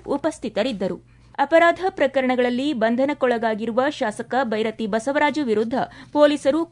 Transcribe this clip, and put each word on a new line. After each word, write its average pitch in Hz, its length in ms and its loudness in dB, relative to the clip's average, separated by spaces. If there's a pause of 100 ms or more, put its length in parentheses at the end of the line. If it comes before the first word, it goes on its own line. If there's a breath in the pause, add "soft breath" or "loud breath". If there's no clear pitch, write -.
ಉಪಸ್ಥಿತರಿದ್ದರು. 226 880 -4 (420 soft breath)
ಅಪರಾಧ 339 420 4 (100)
ಪ್ರಕರಣಗಳಲ್ಲಿ 254 840 0
ಬಂಧನಕ್ಕೊಳಗಾಗಿರುವ 233 1080 0 (120)
ಶಾಸಕ 226 420 -6 (100)
ಬೈರತಿ 220 420 -2
ಬಸವರಾಜು 277 580 0
ವಿರುದ್ಧ 226 320 0 (340 loud breath)
ಪೊಲೀಸರು 294 500 4 (120)